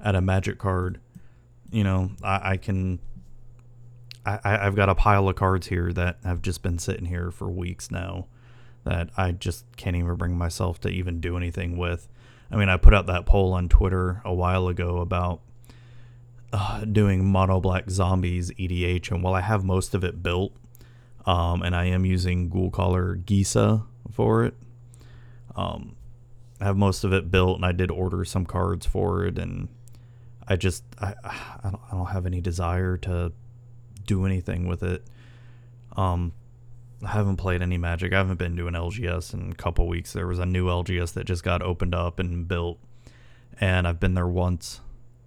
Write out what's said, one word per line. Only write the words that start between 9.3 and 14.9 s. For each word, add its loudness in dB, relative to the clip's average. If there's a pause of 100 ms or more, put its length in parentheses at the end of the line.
just -6 (120)
can't -4
even 0
bring -2
myself -2
to -2
even -4
do -4
anything -4
with. -4 (440)
I -2
mean, 4
I 4
put 12
out 4
that -2
poll 4
on 0
Twitter 4
a -4
while 2
ago -2